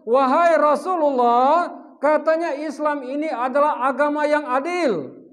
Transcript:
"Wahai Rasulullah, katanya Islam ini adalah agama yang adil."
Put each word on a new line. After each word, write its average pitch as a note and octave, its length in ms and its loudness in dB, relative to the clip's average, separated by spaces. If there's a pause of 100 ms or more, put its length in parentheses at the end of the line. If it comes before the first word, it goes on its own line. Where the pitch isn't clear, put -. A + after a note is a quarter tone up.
"Wahai C#4+ 560 2
Rasulullah, D4 1120 2 (320)
katanya D#4 560 0
Islam D4+ 480 -4
ini D4 240 -6
adalah C4 560 0
agama D4 400 0
yang D4 160 0
adil." C4+ 880 -4